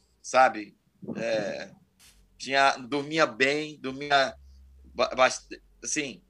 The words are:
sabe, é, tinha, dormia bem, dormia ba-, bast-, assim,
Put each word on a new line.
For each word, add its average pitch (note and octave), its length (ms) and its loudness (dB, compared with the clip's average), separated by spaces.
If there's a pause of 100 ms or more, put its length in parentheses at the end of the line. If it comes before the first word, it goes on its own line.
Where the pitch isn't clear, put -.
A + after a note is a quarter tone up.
(220)
sabe, A2 540 2 (400)
é, G#2+ 560 -4 (680)
tinha, C3+ 400 2
dormia D3 480 0
bem, C#3 540 0
dormia C3+ 560 0 (580)
ba-, - 220 -2
bast-, B2+ 320 2 (340)
assim, B2 480 -8